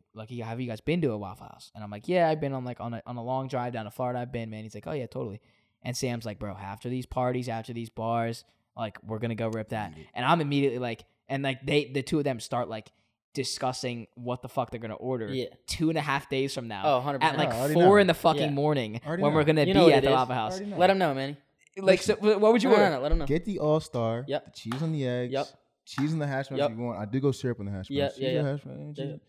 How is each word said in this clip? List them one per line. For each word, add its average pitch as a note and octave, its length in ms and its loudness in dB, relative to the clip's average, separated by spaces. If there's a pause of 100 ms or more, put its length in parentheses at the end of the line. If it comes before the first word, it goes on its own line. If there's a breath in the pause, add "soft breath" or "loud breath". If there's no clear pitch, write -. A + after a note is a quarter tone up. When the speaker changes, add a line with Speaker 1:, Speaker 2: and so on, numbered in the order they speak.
(160)
Speaker 1:
like, A2 160 -16
you, A#2+ 120 -8
have A2+ 180 -8
you B2 60 -6
guys A2 120 -8
been E3+ 220 0
to C3+ 100 2
a G#2+ 60 -2
Waffle G2 300 -10
House?" - 280 -20
And G#2+ 80 -14
I'm G#2 80 -12
like, G#2 160 -12
"Yeah, F3 220 4
I've D#3 120 0
been C#3 120 -2
on, C3 120 -6
like, B2 140 -10
on A#2 160 -8
a, - 100 -12
on B2 120 -10
a A#2 60 -8
long C3 260 -4
drive B2 240 -4
down A2+ 120 -6
to G#2 60 -12
Florida. B2 280 -4
I've B2 120 -8
been, A#2 180 -6
man." A2 140 -10
He's A2 100 -14
like, G#2 140 -14
"Oh, D#3+ 60 -4
yeah, C3 120 -4
totally." A2+ 360 -8 (420)
And B2 120 -6
Sam's A#2+ 300 -4
like, G#2+ 140 -8
"Bro, G2+ 160 -8
after G2 340 -10
these B2+ 160 -4
parties, B2+ 440 -2
after A2+ 240 -6
these A#2 180 -8
bars, A#2 520 -2 (320)
like, A2+ 280 -8
we're A2 160 -8
gonna A#2 160 -4
go A2+ 140 -2
rip A2 200 -6
that." G#2 260 -6
Speaker 2:
Eat D#2 80 -18
it. - 120 -20
Speaker 1:
And B2 100 -2
I'm E3 160 4
immediately C#3 380 0
like, A#2 240 -6 (260)
and, C#3 140 -4
like, C3+ 220 -4
they, D3 200 2
the C3+ 160 -4
two D#3+ 160 -2
of D3 60 0
them B2+ 160 -2
start, A#2+ 280 -4
like, A2 240 -12 (440)
discussing B2 800 -4
what B2 260 -6
the B2+ 80 -12
fuck - 220 -4
they're A#2+ 80 -6
gonna A2 160 -8
order A#2+ 320 -4
Speaker 3:
Yeah. B2+ 200 -4 (200)
Speaker 1:
two D#3+ 220 0
and D#3+ 80 0
a D3 40 0
half C#3 280 -2
days C3+ 240 -2
from A#2+ 140 -8
now G2+ 180 -8
Speaker 3:
Oh, C#3 160 4
hundred C#3 200 -4
Speaker 1:
at, D3+ 120 4
Speaker 3:
percent. C3+ 40 -4
Speaker 1:
like, D3 160 2
Speaker 2:
Oh, A2+ 40 -4
I - 20 -2
already C#3+ 160 0
Speaker 1:
four F3 80 8
Speaker 2:
know. G3+ 180 10
Speaker 1:
in F#3+ 60 6
the F#3 60 6
fucking D3 280 2
Speaker 3:
Yeah. D3+ 80 0
Speaker 1:
morning C#3 540 -2
Speaker 2:
I - 40 -14
already D#3+ 160 -2
Speaker 1:
when D3 100 4
Speaker 2:
know. - 40 2
Speaker 1:
we're D3+ 60 6
gonna D#3 220 4
Speaker 3:
You F#3+ 80 2
know F#3+ 120 8
Speaker 1:
be E3 60 12
Speaker 3:
what C3+ 60 8
Speaker 1:
at C3 60 4
Speaker 3:
it C#3 40 2
Speaker 1:
the C3+ 40 6
Speaker 3:
is. C3 40 6
Speaker 1:
Waffle B2+ 200 2
House. A2 180 -2
Speaker 2:
I - 20 -8
already G#3 160 -8
know. F3+ 60 -6
Speaker 3:
Let F3+ 120 8
'em G3 80 4
know, E3 160 2
Manny. C3+ 240 -4 (400)
Speaker 1:
Like, F#3+ 240 4
so G#3+ 120 2
Speaker 2:
Listen. G#3 260 2
Speaker 1:
wh-, - 20 -2
what A3 120 8
would A3+ 100 4
you C4 60 2
Speaker 3:
No, A3 80 8
no, G#3 60 8
Speaker 1:
order? E3+ 120 4
Speaker 3:
no, B2+ 60 -2
let D3 100 -2
'em E3 80 6
know. C#3+ 60 -4
Speaker 2:
Get D#3 200 0
the G3+ 140 -4
All-Star, B2 680 0
Speaker 3:
Yep. C#3 180 -4
Speaker 2:
the - 60 -20
cheese A#2+ 300 -8
on D#3+ 120 -2
the C#3 120 -2
eggs, B2 280 -2
Speaker 3:
Yep. C3+ 140 -2 (380)
Speaker 2:
Cheese D3 280 -2
in D#3+ 60 -2
the D3 80 -2
hash C3+ 220 -4
browns C#3+ 100 -4
Speaker 3:
Yep. C#3 120 2
Speaker 2:
if A2 60 -10
you A#2+ 60 -4
want. A#2 160 -4
I G#2 60 -6
do A#2+ 140 -2
go C#3 120 4
syrup B2 280 -4
in G2+ 80 -8
the G2+ 40 -4
hash G2 180 -8
Speaker 3:
Yeah, C#3 160 0
Speaker 2:
browns. - 140 -6
Speaker 3:
yeah, C3 100 -2
Speaker 2:
Cheese B2+ 80 2
in - 60 2
the C3+ 60 0
Speaker 3:
yeah. - 60 0
Speaker 2:
hash C#3+ 80 -10
browns, C#3+ 340 -14
Speaker 3:
Yeah, C3+ 80 -6
Speaker 2:
cheese. D3 80 -6
Speaker 3:
yeah. D3+ 40 -12 (120)